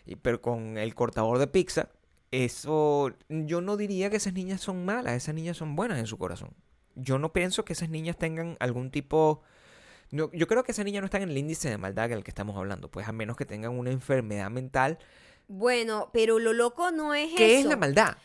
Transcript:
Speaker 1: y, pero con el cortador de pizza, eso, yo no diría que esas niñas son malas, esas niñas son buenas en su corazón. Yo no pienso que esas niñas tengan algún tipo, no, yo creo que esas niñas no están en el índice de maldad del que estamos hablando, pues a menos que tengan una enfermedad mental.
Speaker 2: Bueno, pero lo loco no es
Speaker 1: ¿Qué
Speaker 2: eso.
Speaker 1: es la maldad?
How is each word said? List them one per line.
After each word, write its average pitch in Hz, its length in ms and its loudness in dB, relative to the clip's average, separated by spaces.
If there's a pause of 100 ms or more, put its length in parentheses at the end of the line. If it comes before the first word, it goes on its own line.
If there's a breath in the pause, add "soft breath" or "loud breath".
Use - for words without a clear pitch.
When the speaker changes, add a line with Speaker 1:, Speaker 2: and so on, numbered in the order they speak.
Speaker 1:
y, - 100 -12
pero 120 260 0
con 113 340 -4
el 110 180 -4
cortador 113 440 2
de 139 80 4
pizza, - 420 0 (420)
eso, 143 800 2 (180)
yo 160 340 -2
no 202 140 -2
diría 202 340 -2
que 214 60 -2
esas 202 180 -2
niñas 185 260 -4
son 180 240 -6
malas, 202 300 -2
esas 139 200 -4
niñas 165 220 -6
son 151 180 -6
buenas 185 240 -2
en 113 80 -4
su 107 120 -10
corazón. 90 320 -8 (440)
Yo 131 240 -2
no 151 140 -2
pienso 185 320 0
que - 80 -8
esas 170 160 -4
niñas 160 300 -6
tengan 165 420 -4
algún 127 300 -2
tipo, 151 520 2 (680 loud breath)
no, 151 220 -4
yo 165 140 0
creo 247 180 2
que 247 80 -6
esas 214 120 -4
niñas 202 160 -4
no 190 60 -6
están 196 160 -2
en 185 80 -6
el 139 80 -2
índice 151 320 -4
de 104 80 -4
maldad 101 320 -4
del 107 120 -4
que - 80 -12
estamos 104 260 -8
hablando, 98 340 -8
pues 104 180 -8
a 110 40 -8
menos 110 240 -6
que 139 100 -8
tengan 107 260 -8
una 123 180 -4
enfermedad 113 600 0
mental. 131 480 0 (500 loud breath)
Speaker 2:
Bueno, 220 640 0
pero 226 260 6
lo 226 140 4
loco 240 400 2
no 302 220 0
es 294 200 0
Speaker 1:
¿Qué 226 200 10
Speaker 2:
eso. 277 80 6
Speaker 1:
es 277 40 4
la 294 100 4
maldad? 170 480 4